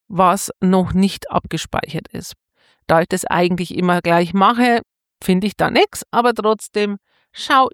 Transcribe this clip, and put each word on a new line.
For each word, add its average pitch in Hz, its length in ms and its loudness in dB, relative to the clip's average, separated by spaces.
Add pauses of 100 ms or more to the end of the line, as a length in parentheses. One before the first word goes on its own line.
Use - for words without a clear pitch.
was 185 440 0 (100)
noch 185 320 2
nicht 190 380 0
abgespeichert - 800 -6
ist. - 260 -12 (520)
Da 165 140 2
ich 170 80 -4
das - 160 -4
eigentlich 175 520 0
immer 180 240 0
gleich 170 340 0
mache, 233 480 2 (400)
finde 190 260 0
ich - 80 -6
da 165 140 0
nix, - 420 0
aber 240 220 2
trotzdem 208 640 -2 (340)
schaue 262 400 0